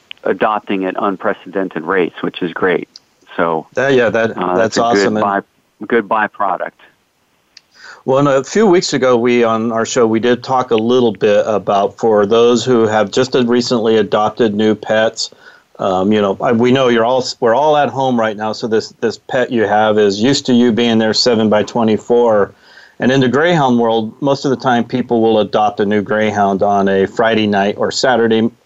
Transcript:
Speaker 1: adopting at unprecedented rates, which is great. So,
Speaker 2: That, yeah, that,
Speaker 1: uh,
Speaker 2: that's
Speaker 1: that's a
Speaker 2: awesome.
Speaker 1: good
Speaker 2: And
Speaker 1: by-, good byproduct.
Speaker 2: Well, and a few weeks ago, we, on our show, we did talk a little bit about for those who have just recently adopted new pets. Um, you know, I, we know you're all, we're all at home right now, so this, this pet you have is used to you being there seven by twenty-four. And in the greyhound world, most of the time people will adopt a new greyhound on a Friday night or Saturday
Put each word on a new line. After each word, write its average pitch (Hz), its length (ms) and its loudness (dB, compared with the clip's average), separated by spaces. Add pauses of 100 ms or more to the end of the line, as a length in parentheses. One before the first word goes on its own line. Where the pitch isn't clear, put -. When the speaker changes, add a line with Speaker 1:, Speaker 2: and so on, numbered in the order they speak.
(240)
Speaker 1:
adopting 104 640 -2
at 92 120 -6
unprecedented 95 880 -6
rates, 90 380 -2
which - 200 -8
is 85 120 -6
great. 87 340 -2 (480)
So, 82 380 -4
Speaker 2:
That, 135 200 0
yeah, 120 160 2
that, 113 280 -2
Speaker 1:
uh, 90 180 -2
Speaker 2:
that's 95 200 0
Speaker 1:
that's - 20 0
a 113 60 0
Speaker 2:
awesome. 107 320 2
Speaker 1:
good 107 80 -2
Speaker 2:
And 101 200 -2 (380)
Speaker 1:
by-, 104 60 -14
good 113 200 0
byproduct. 95 640 -4 (1300)
Speaker 2:
Well, 131 140 2
and 143 80 2
a 135 160 2
few 208 220 0
weeks 180 280 2
ago, 127 240 2
we, 120 260 2
on 113 280 -2
our 113 140 -2
show, 117 220 0
we 110 120 0
did 120 240 0
talk 127 280 -2
a 117 40 2
little 117 360 2
bit 104 340 2
about 101 520 -2
for 107 280 2
those 117 400 2
who 117 220 2
have 107 240 0
just 131 240 -2
recently 120 640 0
adopted 107 580 0
new 107 180 0
pets. 110 560 -2 (500)
Um, 95 320 0
you 107 100 2
know, 98 200 0
I, 135 120 0
we 120 180 2
know 131 160 2
you're 117 180 2
all, 127 180 0 (160)
we're 113 160 2
all 147 220 2
at 139 120 2
home 127 300 -2
right 110 160 -2
now, 107 180 -6
so 120 140 -8
this, 110 220 -2 (120)
this 110 160 -4
pet - 340 -4
you 113 120 0
have 107 340 2
is 104 240 2
used 135 260 0
to 127 60 2
you 120 180 4
being 113 260 0
there 110 160 2
seven 110 360 0
by 104 140 2
twenty-four. 110 920 0 (480)
And 120 120 0
in 139 80 2
the 127 80 2
greyhound 139 500 2
world, 113 420 -2
most 139 220 -2
of 147 80 -2
the 120 60 -2
time 120 260 0
people 120 380 -2
will 110 180 2
adopt 104 400 -2
a 104 60 0
new 104 160 0
greyhound 101 640 0
on 101 260 0
a 98 160 2
Friday 113 420 0
night 101 300 -2
or 98 140 -4
Saturday 117 580 0 (160)